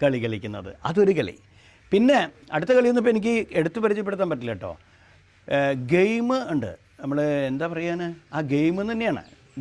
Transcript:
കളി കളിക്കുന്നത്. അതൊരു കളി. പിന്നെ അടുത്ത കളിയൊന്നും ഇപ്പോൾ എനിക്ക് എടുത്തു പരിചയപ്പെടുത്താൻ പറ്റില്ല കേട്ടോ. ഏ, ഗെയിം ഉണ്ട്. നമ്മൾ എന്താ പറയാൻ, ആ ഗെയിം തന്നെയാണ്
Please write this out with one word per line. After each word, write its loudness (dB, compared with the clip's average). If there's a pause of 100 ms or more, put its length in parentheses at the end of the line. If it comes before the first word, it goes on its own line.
കളി 2
കളിക്കുന്നത്. -6 (180)
അതൊരു 4
കളി. -4 (580)
പിന്നെ 6 (360)
അടുത്ത 0
കളിയൊന്നും 4
ഇപ്പോൾ 4
എനിക്ക് 0 (260)
എടുത്തു -2
പരിചയപ്പെടുത്താൻ 0
പറ്റില്ല -4
കേട്ടോ. -10 (840)
ഏ, 4 (360)
ഗെയിം 2 (240)
ഉണ്ട്. -2 (320)
നമ്മൾ -4 (320)
എന്താ -4
പറയാൻ, -4 (360)
ആ -2 (140)
ഗെയിം 2 (160)
തന്നെയാണ് -2 (380)